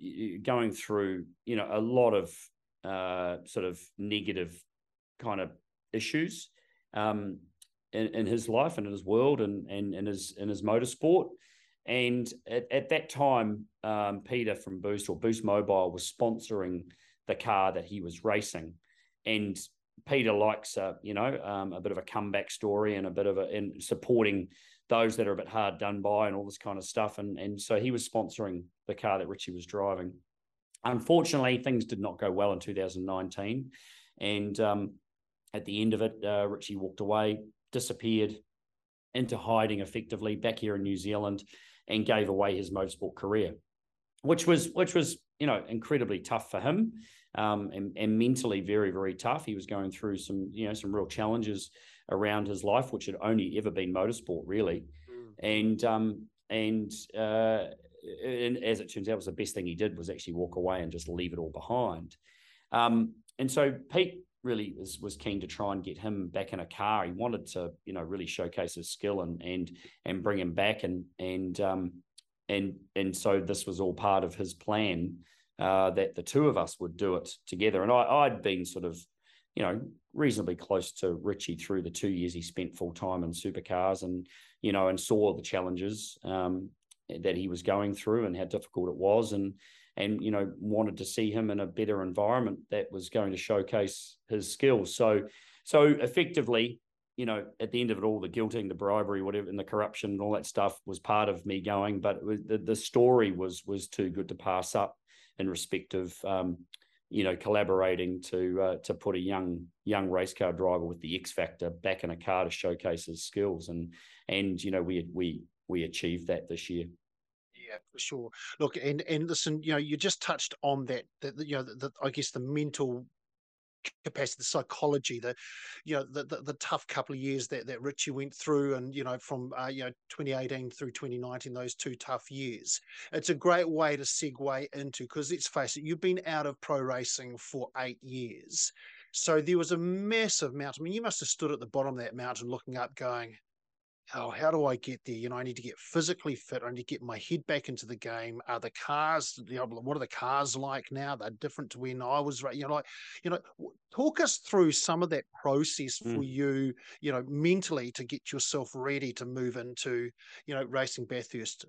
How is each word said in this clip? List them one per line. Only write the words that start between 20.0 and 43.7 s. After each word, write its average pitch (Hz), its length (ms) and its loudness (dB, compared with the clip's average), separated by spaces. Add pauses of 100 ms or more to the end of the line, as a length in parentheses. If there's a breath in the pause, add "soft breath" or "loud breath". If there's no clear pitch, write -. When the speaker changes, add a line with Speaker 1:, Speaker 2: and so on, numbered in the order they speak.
Speaker 1:
Peter 123 260 4
likes 107 440 2
a, 95 260 -2
you 101 120 -6
know, 127 280 0
um, 98 300 -4
a 92 80 -8
bit 98 120 -2
of 90 60 -4
a - 40 -6
comeback 101 480 -2
story 104 460 2
and 98 100 -2
a 92 40 -4
bit 98 160 2
of 95 120 2
a, 95 40 2
and 101 400 -4
supporting 104 640 2 (400 soft breath)
those 113 280 4
that 110 120 2
are 101 40 2
a 92 40 0
bit 95 120 -6
hard 101 300 0
done 101 240 -2
by 104 240 4
and 98 100 0
all 101 80 -4
this 101 140 -12
kind 98 200 -6
of 92 60 -10
stuff. 107 340 -2
And, 101 200 -6
and 101 220 -6
so 107 180 2
he 127 120 2
was 117 180 -2
sponsoring 92 560 -2 (240)
the 101 60 -2
car 98 240 2
that 85 100 -2
Richie 95 240 -8
was 87 140 -10
driving. 95 460 -2 (720)
Unfortunately, 127 760 4
things 123 260 2
did 101 160 -6
not 98 180 -2
go 101 120 2
well 98 220 4
in 85 60 0
two 101 160 -6
thousand 92 300 -2
nineteen. 98 680 -4 (500 loud breath)
And, 101 380 -2
um, 104 360 2 (600)
at 107 100 -4
the 104 160 -2
end 110 140 4
of 101 80 2
it, 113 120 2 (100)
uh, 101 240 2
Richie 101 280 -6
walked 95 240 -6
away, 107 400 2 (320)
disappeared 113 600 2 (800)
into 120 220 0
hiding 110 440 4
effectively 110 540 -4
back 113 240 0
here 107 160 0
in 98 80 0
New 98 140 0
Zealand, 101 480 -2 (420 loud breath)
and 110 200 2
gave 107 220 6
away 98 280 4
his 95 160 -4
motorsport 95 420 -4
career, 101 380 0 (720)